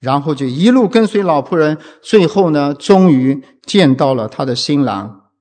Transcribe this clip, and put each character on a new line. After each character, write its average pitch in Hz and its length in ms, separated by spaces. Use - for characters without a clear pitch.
然 131 200
后 151 140
就 139 100
一 147 280
路 247 160
跟 226 180
随 202 160
老 160 180
仆 135 140
人， 156 240
最 196 240
后 180 240
呢， 143 240
终 185 380
于 135 280
见 165 320
到 135 180
了 117 140
他 139 180
的 127 120
新 143 280
郎 101 460